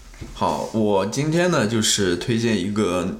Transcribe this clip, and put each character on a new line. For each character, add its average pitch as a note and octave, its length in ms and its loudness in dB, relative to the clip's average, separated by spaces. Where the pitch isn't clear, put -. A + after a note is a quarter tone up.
好， D#2+ 380 -2
我 G#2 340 2
今 C#3+ 260 -2
天 F3 180 2
呢， C#3 160 2
就 A2 160 0
是 F#2+ 340 2
推 A2+ 220 -2
荐 A2+ 180 2
一 F#2 140 -2
个 F#2+ 500 0